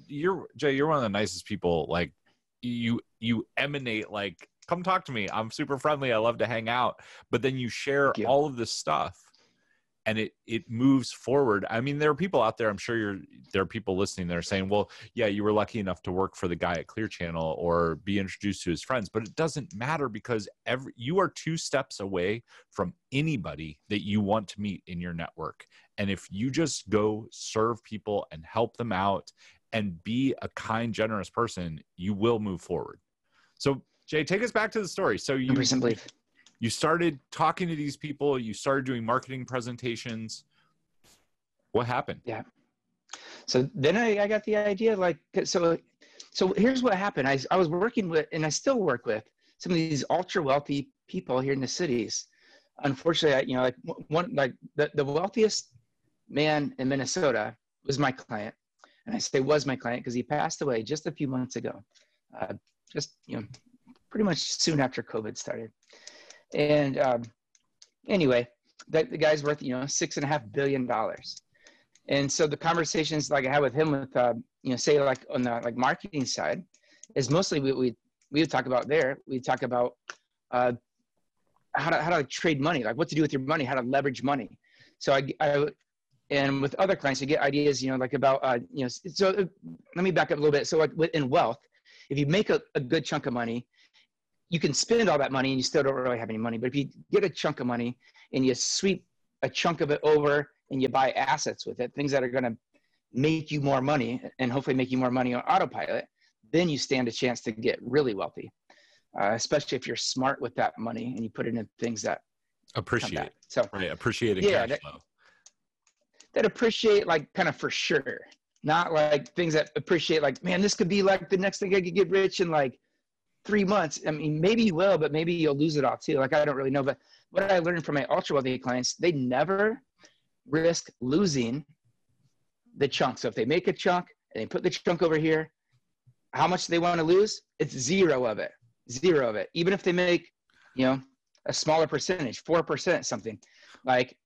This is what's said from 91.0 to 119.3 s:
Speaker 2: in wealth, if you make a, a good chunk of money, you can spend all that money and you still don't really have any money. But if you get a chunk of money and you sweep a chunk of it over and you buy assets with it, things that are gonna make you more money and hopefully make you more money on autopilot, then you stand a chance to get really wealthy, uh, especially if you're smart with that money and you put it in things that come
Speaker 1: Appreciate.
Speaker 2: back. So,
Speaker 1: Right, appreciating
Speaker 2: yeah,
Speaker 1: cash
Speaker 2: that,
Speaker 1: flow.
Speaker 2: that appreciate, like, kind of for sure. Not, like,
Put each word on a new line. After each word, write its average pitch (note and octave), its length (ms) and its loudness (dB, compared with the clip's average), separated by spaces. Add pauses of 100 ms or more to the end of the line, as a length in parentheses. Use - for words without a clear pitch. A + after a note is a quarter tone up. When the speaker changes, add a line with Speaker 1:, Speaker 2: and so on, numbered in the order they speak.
Speaker 2:
in C#3 200 0
wealth, A#2+ 280 2 (520)
if C#3 80 -2
you C#3+ 80 2
make F#3 240 2
a, D#3+ 100 4 (140)
a D#3 60 0
good D#3 240 0
chunk D3+ 220 -4
of B2+ 60 -2
money, A#2+ 340 -4 (840)
you E3+ 100 0
can D3 140 0
spend A3+ 340 2
all D#3 80 4
that C#3 160 0
money C3+ 180 2
and C3+ 80 0
you B2+ 40 0
still D3 200 2
don't C3+ 120 2
really B2+ 240 -2
have A2+ 100 -6
any A2 100 -4
money. A2+ 200 -4
But A#2+ 80 -2
if B2+ 80 -2
you C#3 140 -2 (220)
get G3 140 4
a F3 60 2
chunk D3+ 300 -4
of B2 60 -4
money A#2+ 300 -2 (380)
and C3 100 2
you B2+ 100 4
sweep - 520 -2 (340)
a C3 80 0
chunk E3+ 320 0
of D3+ 100 0
it D3 120 0
over D3 480 4 (200)
and C3 120 -2
you B2+ 80 2
buy C3 220 2
assets C3+ 520 -2
with G#2+ 160 -8
it, A#2+ 140 -6
things C#3+ 180 -2
that C3+ 100 2
are B2+ 60 0
gonna B2 260 0 (600)
make D#3 360 0
you D3+ 120 -2
more C#3 180 2
money B2+ 400 0 (180)
and B2 140 0
hopefully C3 240 0
make B2+ 140 0
you B2+ 80 0
more B2+ 120 2
money B2 220 0
on B2 100 -2
autopilot, B2 640 0 (460)
then F3 180 4
you D3 80 0
stand B2+ 320 0
a - 20 -4
chance B2 300 -2
to B2 100 -6
get A2 300 -2
really B2 320 2
wealthy, F#2+ 400 -8 (640)
uh, G2 140 2
especially C#3+ 440 -2
if B2+ 100 -6
you're B2 100 -4
smart C3 460 -2
with A#2+ 120 -6
that - 240 -2
money A#2 360 -6
and A2+ 100 -6
you G#2+ 60 -8
put - 160 -6
it A2+ 80 -4
in A2 120 -4 (120)
things A2+ 240 -4
that F#2+ 180 -4 (540)
come A#2+ 80 -4
Speaker 1:
Appreciate. A#2 320 -2
Speaker 2:
back. - 180 -6 (160)
So, A#2+ 240 0
Speaker 1:
Right, F#2 180 -2
appreciating G2+ 540 0
Speaker 2:
yeah, A#2+ 220 4
Speaker 1:
cash - 20 -4
Speaker 2:
that, C#3+ 140 -4
Speaker 1:
flow. D2 160 -16 (1400)
Speaker 2:
that - 100 2
appreciate, G#3+ 640 2
like, D#3+ 260 0
kind F3 160 0
of C#3 80 -4
for C3 140 -4
sure. - 500 -2 (420)
Not, E3 300 0
like, D3+ 420 2